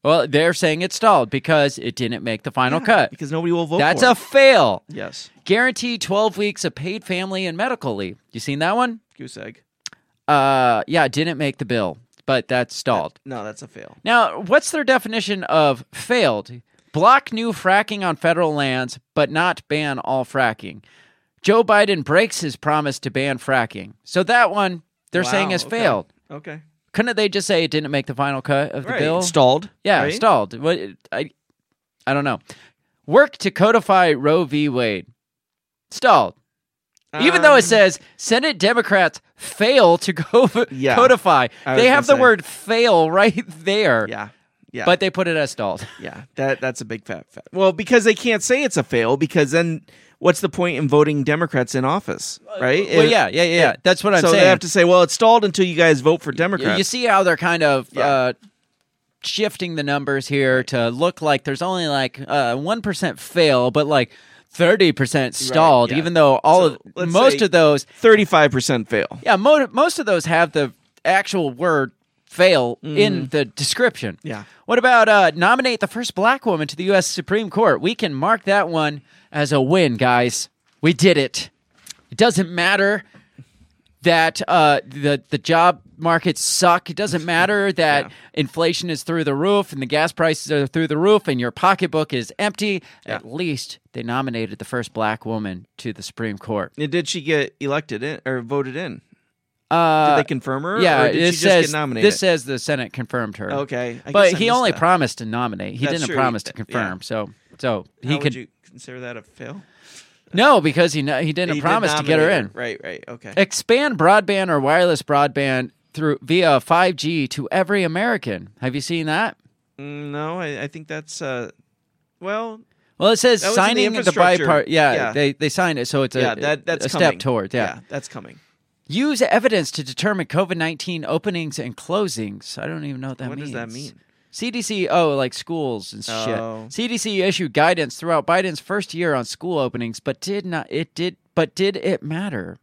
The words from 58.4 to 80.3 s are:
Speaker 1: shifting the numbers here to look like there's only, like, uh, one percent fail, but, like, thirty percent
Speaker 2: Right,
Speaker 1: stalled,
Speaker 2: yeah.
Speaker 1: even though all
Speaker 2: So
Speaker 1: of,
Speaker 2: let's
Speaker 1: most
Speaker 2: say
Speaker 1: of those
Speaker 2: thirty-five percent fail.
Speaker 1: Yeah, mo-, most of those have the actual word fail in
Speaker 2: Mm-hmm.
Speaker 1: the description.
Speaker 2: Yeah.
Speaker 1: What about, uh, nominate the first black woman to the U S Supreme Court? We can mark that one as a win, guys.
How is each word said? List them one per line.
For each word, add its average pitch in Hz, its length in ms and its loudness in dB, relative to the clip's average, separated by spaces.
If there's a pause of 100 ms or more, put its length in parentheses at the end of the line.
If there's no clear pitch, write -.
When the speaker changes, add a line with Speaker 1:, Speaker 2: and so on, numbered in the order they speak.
Speaker 1:
shifting 185 540 -4
the 147 80 -4
numbers 139 440 -2
here 131 360 2
to 117 260 -2
look 160 320 -2
like 147 220 0
there's 135 180 -6
only, 180 260 -4
like, 135 380 -4
uh, 127 300 -2
one 196 260 -4
percent 180 380 -6
fail, 135 500 2
but, 147 160 0
like, 139 240 0 (400)
thirty 175 420 4
percent 135 420 -2
Speaker 2:
Right, 135 120 -6
Speaker 1:
stalled, 131 440 4
Speaker 2:
yeah. 135 80 0
Speaker 1:
even 165 160 -4
though 143 300 6
all 175 160 6
Speaker 2:
So 175 140 4
Speaker 1:
of, - 40 -18 (160)
Speaker 2:
let's 175 180 -4
Speaker 1:
most 240 280 6
Speaker 2:
say 226 60 4
Speaker 1:
of 175 40 0
those 151 340 4
Speaker 2:
thirty-five 185 640 4
percent 127 380 -2
fail. 107 180 0 (160)
Speaker 1:
Yeah, 208 140 2
mo-, 277 360 4
most 294 260 0
of 262 80 -6
those 180 200 0
have 165 260 2
the 143 200 -2 (320)
actual 180 460 -2
word 139 420 -2 (320)
fail 156 580 2
in 190 320 0
Speaker 2:
Mm-hmm. 160 120 -4
Speaker 1:
the 143 180 -2
description. 131 800 -4
Speaker 2:
Yeah. 107 200 -12 (220)
Speaker 1:
What 240 120 2
about, 233 300 6
uh, 196 280 6
nominate 240 440 2
the 196 60 -2
first - 300 -8
black 240 300 0
woman 160 200 0
to - 80 -14
the 180 100 -8
U 196 100 2
S 185 120 2
Supreme 208 420 -4
Court? 196 320 2
We 165 140 -2
can 170 180 -4
mark 180 320 -2
that 196 240 0
one 151 340 -4 (280)
as 147 220 -2
a 143 80 4
win, 143 360 2
guys. 123 520 2 (320)